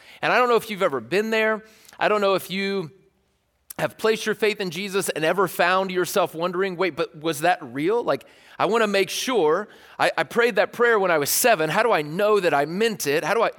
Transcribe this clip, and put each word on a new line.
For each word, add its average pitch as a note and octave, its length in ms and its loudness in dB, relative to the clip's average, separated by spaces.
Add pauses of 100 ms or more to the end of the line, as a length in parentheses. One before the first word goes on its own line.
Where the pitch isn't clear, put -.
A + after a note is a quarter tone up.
(240)
And D#3 100 2
I A3 60 4
don't B3 100 2
know A#3+ 60 4
if - 160 -2
you've F#3+ 100 -4
ever D3 180 0
been F3 300 -2
there. A3 340 0 (360)
I E3+ 80 2
don't G#3 120 2
know G3 140 2
if - 160 -4
you F#3+ 400 -4 (880)
have - 180 -4
placed A3 300 0
your G#3+ 80 -2
faith G#3 260 -2
in F#3 120 -4
Jesus F#3+ 380 -4
and D3+ 140 -4
ever F3+ 240 2
found F#3 440 0
yourself F3+ 420 -2
wondering, F3 420 -4
"Wait, E3 200 -2
but E3 260 -6
was D3+ 200 -4
that E3+ 200 2
real?" D#3 420 -2
Like, C#3+ 220 -2 (320)
I C3+ 80 0
wanna A3 220 2
make G3 240 0
sure. G3 560 0 (320)
I, - 180 2
I E3 60 0
prayed A#3 320 0
that F#3+ 180 0
prayer A#3 240 2
when F#3+ 140 2
I D#3+ 80 4
was C#3+ 100 -2
seven. D#3 400 2
How G3 140 2
do A#3 80 2
I F3 100 2
know G3+ 380 0
that E3+ 160 2
I C#3+ 100 2
meant F#3+ 400 -2
it? D3 180 0
How E3+ 120 0
do A3+ 80 2
I, F3+ 160 0